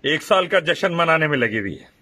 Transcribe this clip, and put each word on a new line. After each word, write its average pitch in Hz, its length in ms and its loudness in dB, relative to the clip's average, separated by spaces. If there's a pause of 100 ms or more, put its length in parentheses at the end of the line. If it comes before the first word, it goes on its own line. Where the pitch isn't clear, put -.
एक 151 180 -2
साल 185 240 2
का 185 160 2
जश्न 170 320 -2
मनाने 160 340 2
में 147 100 0
लगी 113 200 0
हुई 98 160 -6
है - 140 -18 (140)